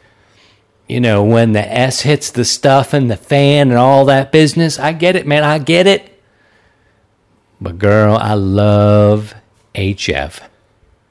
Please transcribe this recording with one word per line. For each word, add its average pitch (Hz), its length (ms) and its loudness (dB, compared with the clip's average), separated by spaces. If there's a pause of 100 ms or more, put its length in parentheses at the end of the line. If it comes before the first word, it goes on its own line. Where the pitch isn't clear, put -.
(880)
You 120 100 -6
know, 110 240 0
when 113 300 2
the 104 120 0
S 127 360 -4
hits 143 320 -2
the 120 120 -2
stuff 135 480 0
and 139 160 0
the 110 80 -4
fan 143 540 0
and 120 80 0
all 135 280 4
that 135 260 0
business. 156 480 0
I 151 120 -4
get 170 220 -2
it, 170 140 -6
man. 147 160 0
I 151 140 -2
get 170 280 0
it. - 340 -2 (1400)
But, 90 180 -12
girl, 104 380 2
I 107 180 -2
love 104 1000 2 (400)
H 98 320 -6
F. 73 320 -8 (720)